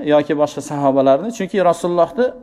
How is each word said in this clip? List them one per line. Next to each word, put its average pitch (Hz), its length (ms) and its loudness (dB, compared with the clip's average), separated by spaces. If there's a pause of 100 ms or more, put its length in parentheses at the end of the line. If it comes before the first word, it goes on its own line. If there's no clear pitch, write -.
yoki 147 320 2
boshqa 147 240 -2
sahobalarni, 139 720 0
chunki 196 320 -4
Rasulullohni 175 640 0 (160)